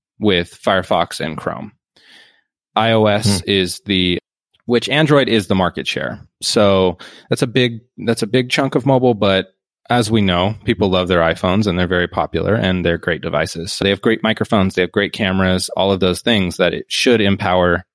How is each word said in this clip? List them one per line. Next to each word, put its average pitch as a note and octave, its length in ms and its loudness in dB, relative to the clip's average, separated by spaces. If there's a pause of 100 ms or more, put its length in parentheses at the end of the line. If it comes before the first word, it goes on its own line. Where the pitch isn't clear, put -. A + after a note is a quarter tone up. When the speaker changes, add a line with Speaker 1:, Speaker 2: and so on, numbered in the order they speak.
(200)
Speaker 1:
with F2+ 420 0
Firefox F#2 580 0
and D#2 180 -6
Chrome. - 360 -10 (1000)
I A2+ 160 4
O A2 140 4
S G2+ 360 2
Speaker 2:
Hmm. - 80 -10
Speaker 1:
is F#2+ 360 0
the, F2+ 340 0 (460)
which A#2 240 0
Android C#3+ 380 4
is G#2+ 200 0
the G2+ 80 0
market F2 320 -2
share. - 340 -8 (200)
So F#2+ 560 2 (320)
that's - 120 -2
a C3+ 60 0
big, A#2+ 340 -2 (160)
that's A2+ 240 -4
a A2+ 60 -4
big B2+ 220 0
chunk C3+ 260 -2
of B2+ 100 -2
mobile, B2+ 300 2
but G2 320 0 (420)
as A#2 220 0
we A2+ 100 2
know, F#2+ 320 2 (100)
people G#2 260 0
love F#2 180 0
their F2 140 2
iPhones F2+ 440 0
and F2+ 120 0
they're F2+ 100 0
very F2+ 200 0
popular F2 460 -2
and F#2 320 -2
they're E2+ 140 0
great E2 240 -4
devices. E2 500 -6
So - 100 -6
they G2 60 2
have G2 120 -2
great A2 200 0
microphones, G#2+ 540 0
they F#2 80 2
have F2 80 -4
great G2+ 220 -2
cameras, F#2+ 560 0
all F#2+ 220 0
of F#2+ 80 0
those F#2 220 0
things G2 360 0
that F2 180 2
it - 120 -10
should A#2+ 320 0
empower, F#2 640 0 (120)